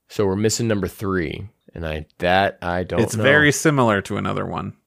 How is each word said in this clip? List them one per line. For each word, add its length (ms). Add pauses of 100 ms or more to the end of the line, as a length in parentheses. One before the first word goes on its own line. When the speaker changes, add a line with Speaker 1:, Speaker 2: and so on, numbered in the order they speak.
Speaker 1:
So 160
we're 100
missing 320
number 200
three. 600 (240)
And 120
I, 200 (140)
that 420
I 220
don't 180
Speaker 2:
It's 140
Speaker 1:
know. 80
Speaker 2:
very 280
similar 520
to 140
another 280
one. 280 (140)